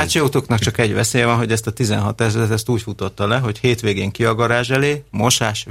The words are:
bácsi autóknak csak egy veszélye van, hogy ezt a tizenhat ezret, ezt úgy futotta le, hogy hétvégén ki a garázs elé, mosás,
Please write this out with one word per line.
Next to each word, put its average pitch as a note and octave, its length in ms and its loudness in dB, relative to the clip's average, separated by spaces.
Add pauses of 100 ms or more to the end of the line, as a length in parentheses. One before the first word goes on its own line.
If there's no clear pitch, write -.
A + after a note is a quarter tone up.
bácsi - 140 0
autóknak C3 400 2
csak G#2+ 180 0
egy A#2 160 2
veszélye A2 320 2
van, A#2 120 2
hogy A#2 140 0
ezt A2+ 160 -2
a A2 40 -2
tizenhat G#2+ 500 0
ezret, A2+ 300 2
ezt A2 180 -2
úgy A#2 120 0
futotta G2+ 460 -6
le, A2+ 100 2
hogy A#2 200 -2
hétvégén G#2 540 0
ki A#2 140 -2
a A2+ 100 2
garázs A#2+ 360 0
elé, C#3 380 0
mosás, A2 600 0